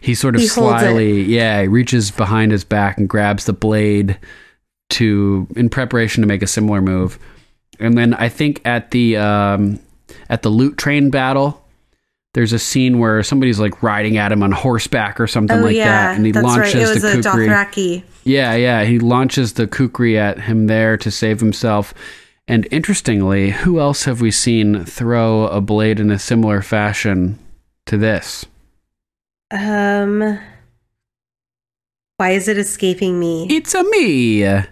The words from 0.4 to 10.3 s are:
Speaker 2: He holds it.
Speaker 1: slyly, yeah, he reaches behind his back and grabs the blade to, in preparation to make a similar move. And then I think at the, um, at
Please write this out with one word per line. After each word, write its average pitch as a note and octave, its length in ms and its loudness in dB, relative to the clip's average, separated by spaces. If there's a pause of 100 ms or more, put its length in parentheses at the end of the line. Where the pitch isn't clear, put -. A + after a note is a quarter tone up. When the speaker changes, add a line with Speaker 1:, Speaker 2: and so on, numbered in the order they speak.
Speaker 2:
He A3+ 60 2
holds A#2+ 340 2
it. A#2+ 60 4
Speaker 1:
slyly, G#2+ 360 2
yeah, A2 380 0
he F#2+ 80 0
reaches A#2 420 2
behind A2 400 0
his G2+ 140 0
back G2+ 320 0
and G2+ 100 0
grabs G#2 380 -2
the G#2+ 80 0
blade G#2 640 0 (720)
to, G2+ 680 0
in A#2 140 0
preparation A#2 520 -2
to G#2+ 60 2
make G2 160 0
a G2 40 -2
similar G#2+ 340 0
move. F#2 360 -2 (640)
And A#2 180 2
then A#2+ 160 2
I A#2 160 -2
think D3 360 -4
at A#2+ 260 -4
the, A#2 260 2
um, G#2 600 0 (500)
at A#2 140 -4